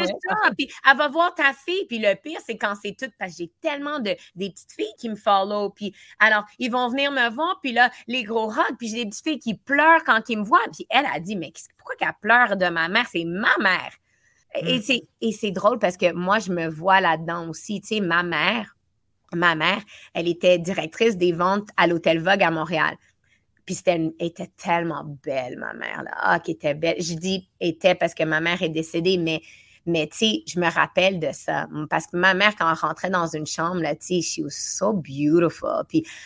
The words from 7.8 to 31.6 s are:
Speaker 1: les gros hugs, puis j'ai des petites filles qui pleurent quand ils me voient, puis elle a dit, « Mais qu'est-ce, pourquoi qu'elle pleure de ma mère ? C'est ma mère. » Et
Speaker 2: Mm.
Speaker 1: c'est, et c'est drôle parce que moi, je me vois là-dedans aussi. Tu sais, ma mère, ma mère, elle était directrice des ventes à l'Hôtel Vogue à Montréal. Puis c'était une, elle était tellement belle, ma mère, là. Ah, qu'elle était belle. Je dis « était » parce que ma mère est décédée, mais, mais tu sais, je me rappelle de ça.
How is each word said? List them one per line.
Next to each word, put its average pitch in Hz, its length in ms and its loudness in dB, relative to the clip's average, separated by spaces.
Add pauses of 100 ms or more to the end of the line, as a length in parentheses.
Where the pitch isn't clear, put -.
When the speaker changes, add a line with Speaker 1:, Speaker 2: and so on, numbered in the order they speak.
Speaker 1:
les 247 160 -4
gros 220 280 -2
hugs, 302 260 0
puis 240 100 -8
j'ai 220 160 -4
des 208 60 -6
petites - 180 -14
filles 302 120 -2
qui 220 160 -4
pleurent 320 500 4
quand 220 240 2
ils 226 80 -2
me 208 60 -2
voient, 254 160 4 (120)
puis - 200 -14
elle 269 200 4
a 143 80 -4
dit, « 180 180 -6
Mais 156 140 -6
qu'est-ce, - 240 -18
pourquoi - 200 -14
qu'elle 170 260 -2
pleure 226 340 4
de 180 120 2
ma 165 200 0
mère ? 226 240 0
C'est 170 140 -4
ma 180 340 0
mère. » 180 320 0 (640)
Et 240 240 0
Speaker 2:
Mm. - 20 -2
Speaker 1:
c'est, 240 260 -2 (140)
et 226 120 0
c'est 208 180 -4
drôle 202 260 2
parce 185 200 0
que 175 160 2
moi, 185 260 0
je 190 120 -4
me 170 160 -2
vois 170 320 2
là-dedans 165 500 0
aussi. 185 320 -8
Tu - 60 -18
sais, 214 120 -2
ma 175 240 2
mère, 175 520 0 (600)
ma 170 200 4
mère, 170 260 2 (340)
elle 170 120 -2
était 180 300 4
directrice 175 600 0
des 180 140 4
ventes 190 440 0
à 180 100 6
l'Hôtel 165 340 2
Vogue 190 220 2
à 170 80 4
Montréal. 156 460 -2 (680)
Puis 185 100 -8
c'était 175 220 2
une, 160 220 -2
elle 170 80 -4
était 175 300 -10
tellement 170 460 -2 (200)
belle, 131 360 -6
ma 55 140 -8
mère, 57 280 -10
là. - 140 -12
Ah, 175 240 2
qu'elle 165 160 -6
était 151 180 -2
belle. 160 260 -2
Je 170 160 -6
dis « 185 320 -4 (120)
était » 175 400 0
parce 170 160 0
que - 80 -4
ma 156 160 0
mère 170 240 -2
est 165 60 -2
décédée, 165 480 -2
mais, 160 240 -2 (440)
mais 165 220 0
tu - 100 -12
sais, 220 300 0
je 175 120 -4
me 170 120 2
rappelle 175 480 0
de 151 140 -4
ça. 151 340 -4 (220)